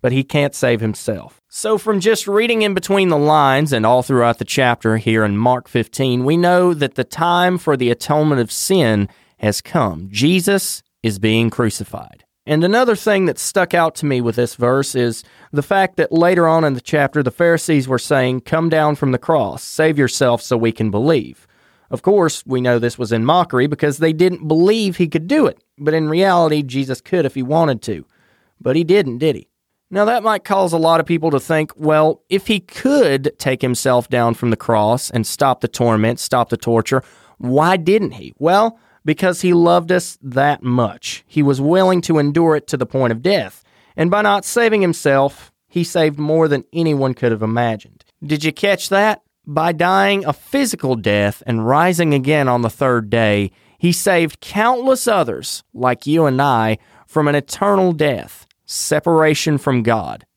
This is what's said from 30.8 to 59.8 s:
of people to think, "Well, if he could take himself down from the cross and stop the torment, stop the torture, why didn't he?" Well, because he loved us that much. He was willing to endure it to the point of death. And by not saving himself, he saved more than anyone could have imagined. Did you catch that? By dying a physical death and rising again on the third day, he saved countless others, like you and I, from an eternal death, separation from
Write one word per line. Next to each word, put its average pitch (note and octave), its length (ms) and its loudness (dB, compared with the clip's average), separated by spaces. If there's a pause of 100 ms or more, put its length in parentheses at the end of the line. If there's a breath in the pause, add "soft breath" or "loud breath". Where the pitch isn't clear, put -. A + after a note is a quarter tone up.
of D#3+ 60 -2
people E3 260 0
to C#3 80 2
think, D#3 380 -2
"Well, D#3 500 0
if F#3+ 200 -2
he G#3 120 2
could E3+ 800 0
take C3 240 -2
himself B2 480 0
down A#2 240 0
from A#2 160 -4
the A2+ 80 -2
cross A2+ 520 -2
and A#2 160 -4
stop - 360 -2
the A#2 80 -2
torment, A#2 500 0
stop B2 300 -2
the A#2 80 -2
torture, A#2 460 0 (340 soft breath)
why D3 400 0
didn't F#3 340 0
he?" - 260 -20
Well, G3+ 400 2 (280 soft breath)
because F3+ 340 0
he F3+ 140 2
loved E3+ 360 4
us F3+ 320 -2
that C#3 400 0
much. B2 640 -2
He - 160 -2
was C#3 200 2
willing F3+ 400 2
to E3 160 0
endure D3+ 400 2
it C#3+ 100 -8
to - 80 -6
the B2+ 100 -2
point B2 280 0
of A2+ 80 -8
death. D#3+ 420 -4 (320 soft breath)
And F3 160 0
by G#3 100 0
not G3+ 220 0
saving A3 380 0
himself, C#3+ 720 0 (160)
he E3+ 160 -2
saved D#3 340 -2
more D#3 300 0
than C#3 240 -2
anyone D3 400 0
could A#2+ 180 0
have G#2+ 100 -4
imagined. A2+ 640 -4 (180)
Did D3 220 -4
you D#3 80 0
catch G3 380 -2
that? G#3 320 0 (240)
By D#3 260 -2
dying F#3+ 540 0
a D3+ 80 -2
physical G3 640 -2
death G#2 500 0
and A2+ 180 -2
rising D#3+ 480 2
again C#3+ 360 0
on B2 120 0
the A#2 80 0
third A#2+ 400 -2
day, G#2 420 0 (260 soft breath)
he F3 160 0
saved E3+ 480 0
countless B3 680 0
others, D3 560 -2 (100)
like B2 320 -2
you D#3 200 2
and C3+ 160 0
I, A2+ 360 0 (280 soft breath)
from D3 240 0
an C#3+ 60 0
eternal F#3+ 580 0
death, D3 520 -4 (200)
separation D#3 920 0
from B2+ 260 0